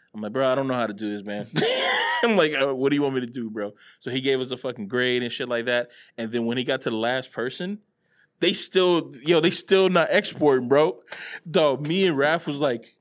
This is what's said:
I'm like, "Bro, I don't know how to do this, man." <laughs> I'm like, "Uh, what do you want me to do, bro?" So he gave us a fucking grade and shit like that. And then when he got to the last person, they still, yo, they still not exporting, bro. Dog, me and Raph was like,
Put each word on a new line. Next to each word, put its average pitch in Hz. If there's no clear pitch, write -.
I'm 107
like, 107
"Bro, 131
I 127
don't 135
know 131
how 123
to 107
do 104
this, 101
man." 104
<laughs> 523
I'm -
like, 156
"Uh, 139
what 131
do 143
you 143
want 135
me 131
to 123
do, 120
bro?" 104
So 127
he 127
gave 131
us 127
a 123
fucking 120
grade 123
and 120
shit 127
like 117
that. 123
And 113
then 117
when 120
he 127
got 131
to -
the 113
last 123
person, 180
they 180
still, 180
yo, 160
they 170
still 190
not 175
exporting, 139
bro. 151
Dog, 147
me 185
and 165
Raph 151
was 147
like, 131